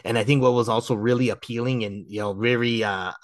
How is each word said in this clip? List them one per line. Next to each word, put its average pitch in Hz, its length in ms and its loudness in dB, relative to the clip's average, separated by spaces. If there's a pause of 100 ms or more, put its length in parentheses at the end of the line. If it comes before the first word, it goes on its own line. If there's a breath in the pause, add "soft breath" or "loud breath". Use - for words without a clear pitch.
And 113 140 0
I 107 40 2
think 135 200 4
what 127 100 6
was 120 160 2
also 117 260 0
really 120 360 2
appealing 117 520 -4
and, 101 260 -8
you 104 120 -8
know, 101 140 -4
very, 117 500 0
uh, 95 280 -4 (120)